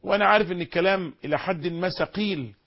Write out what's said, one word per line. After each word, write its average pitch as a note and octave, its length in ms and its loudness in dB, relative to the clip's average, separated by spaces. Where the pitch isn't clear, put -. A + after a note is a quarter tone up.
وأنا G3+ 240 2
عارف G3+ 260 4
أن F3 80 -4
الكلام F3+ 540 0
إلى D3 140 -2
حد F3 280 -4
ما E3+ 220 -2
ثقيل E3+ 680 -4